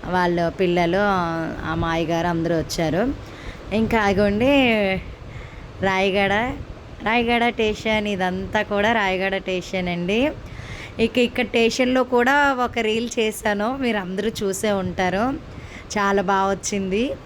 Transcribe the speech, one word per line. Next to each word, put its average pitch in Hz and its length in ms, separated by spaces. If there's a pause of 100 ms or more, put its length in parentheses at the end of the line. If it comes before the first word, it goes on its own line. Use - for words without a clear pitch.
(100)
వాళ్ళ 175 380
పిల్లలు, 175 520
ఆ, 165 720
మా 165 160
అయ్యగారు 165 360
అందరూ 170 320
వచ్చారు. 165 560 (600)
ఇంకా 220 340
ఇగోండి 202 380 (1400)
రాయగడ, 190 500 (720)
రాయగడ 233 500
స్టేషన్, 214 560
ఇదంతా 190 540
కూడా 208 300
రాయగడ 190 480
స్టేషన్ 185 480
అండి. 190 420 (680)
ఇక 226 180
ఇక్కడ 240 280
స్టేషన్లో 247 580
కూడా 262 600
ఒక 240 140
రీల్ 226 300 (100)
చేశాను, 214 580
మీరు 240 200
అందరూ 190 340 (120)
చూసే 202 300
ఉంటారు. 190 600 (640)
చాలా 196 240
బాగా 196 280
వచ్చింది. 196 600 (160)